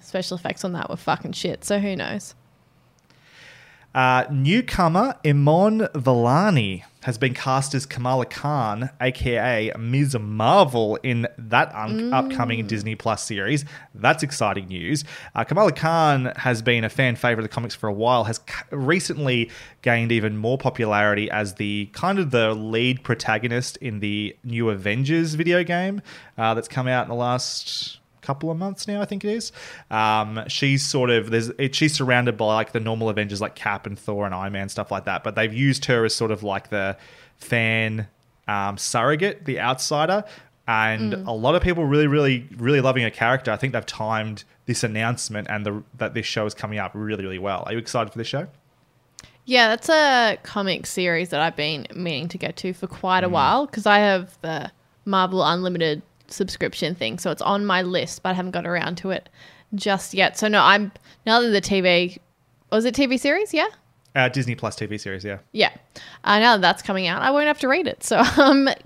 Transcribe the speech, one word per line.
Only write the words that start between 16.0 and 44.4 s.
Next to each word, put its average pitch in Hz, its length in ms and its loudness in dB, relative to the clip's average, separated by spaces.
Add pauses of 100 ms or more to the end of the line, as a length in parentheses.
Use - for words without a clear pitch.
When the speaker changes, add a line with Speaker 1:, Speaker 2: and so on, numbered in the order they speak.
Speaker 2:
has 117 260 -2
been 117 200 2
a 110 60 -2
fan 127 260 0
favorite 113 280 0
of 107 80 -8
the - 20 -14
comics 117 220 -6
for - 120 -6
a 104 60 0
while, 117 300 4
has 110 140 -4 (120)
c-, - 60 -10 (160)
recently 139 800 0 (320)
gained 117 280 2
even 107 260 0
more 117 200 0
popularity 107 720 0
as 101 260 -4
the 104 380 -4
kind 196 240 -2
of 165 140 -2
the 110 240 2
lead 113 480 0
protagonist 117 720 -2
in 107 220 -8
the 104 440 -4
new 117 280 -2
Avengers 135 640 0
video 170 280 2
game, 185 380 -2 (340)
uh, 113 200 0
that's 113 140 -4
come 127 180 -4
out 127 180 2
in - 40 -8
the 120 60 -6
last - 840 -4 (220)
couple 143 280 -4
of 160 80 -2
months 190 300 -8
now, 202 140 -4
I 202 40 -2
think 196 200 -6
it 208 80 -2
is. 226 180 -6 (400)
Um, 110 560 0
she's 139 400 0
sort 127 220 2
of, 113 200 2
there's, 113 200 0 (100)
it, 139 160 -2
she's 151 180 2
surrounded 123 440 2
by, 110 80 0
like, 110 260 2
the 117 80 -2
normal 110 300 -2
Avengers 104 320 -2
like 110 120 -4
Cap 101 320 -4
and 98 140 -10
Thor 101 260 -4
and 95 80 -4
Iron 98 200 -6
Man, 98 160 -6
stuff - 220 -6
like 98 120 -4
that. 95 220 -4
But 107 100 -6
they've 110 180 0
used 131 340 2
her 117 180 4
as 110 100 0
sort 110 160 -2
of, 104 100 -4
like, 101 280 -6
the 98 260 -2 (400)
fan, 113 720 -2 (400)
um, 101 300 -2
surrogate, 151 640 0
the 123 160 -4
outsider. 151 640 0 (420)
And 110 460 0
Speaker 1:
Mm. 95 160 -6
Speaker 2:
a 120 40 -4
lot 117 240 2
of 175 80 2
people 170 220 0
really, 147 220 4
really, 139 480 2
really 131 240 2
loving 127 240 2
her 113 60 0
character. 123 420 0
I 107 60 0
think 135 160 -2
they've 110 120 -4
timed 110 600 -6 (220)